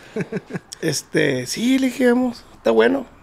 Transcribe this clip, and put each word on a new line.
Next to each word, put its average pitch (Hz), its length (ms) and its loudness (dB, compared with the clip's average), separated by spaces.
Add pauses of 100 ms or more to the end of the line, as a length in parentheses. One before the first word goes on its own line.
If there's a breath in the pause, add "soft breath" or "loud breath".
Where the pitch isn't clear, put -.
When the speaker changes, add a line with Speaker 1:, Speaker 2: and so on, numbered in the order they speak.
(160)
Speaker 1:
<laughs> 214 440 -8 (220)
Speaker 2:
Este, 147 640 -2
"Sí", 240 320 0
le 262 100 0
dije, 247 240 2
"vamos, 247 320 -2 (120)
está - 160 0
bueno". 233 340 2 (180)